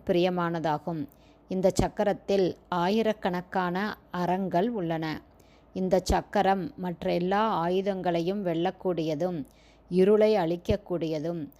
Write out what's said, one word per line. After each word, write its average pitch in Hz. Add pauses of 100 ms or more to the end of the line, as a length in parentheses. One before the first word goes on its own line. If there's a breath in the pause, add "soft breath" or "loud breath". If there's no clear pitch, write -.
பிரியமானதாகும். 170 (400 loud breath)
இந்த 185 (100)
சக்கரத்தில் 196 (120)
ஆயிரக்கணக்கான 185 (160)
அரங்கள் 180
உள்ளன. 165 (520 soft breath)
இந்த 185
சக்கரம் 190
மற்ற 180
எல்லா 185
ஆயுதங்களையும் 185
வெல்லக்கூடியதும், 170 (440 soft breath)
இருளை 208
அழிக்கக்கூடியதும், 165 (100)